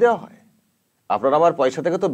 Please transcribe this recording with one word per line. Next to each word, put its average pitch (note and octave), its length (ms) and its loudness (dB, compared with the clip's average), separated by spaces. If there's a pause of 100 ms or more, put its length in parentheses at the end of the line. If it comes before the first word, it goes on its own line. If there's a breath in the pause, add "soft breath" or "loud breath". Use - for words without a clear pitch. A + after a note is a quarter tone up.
দেওয়া A#3 200 2
হয়, - 160 -20 (760)
আপনার A#2 260 0
আমার E3+ 200 4
পয়সা C3 220 -2
থেকে F3 220 -2
তো F#3 100 0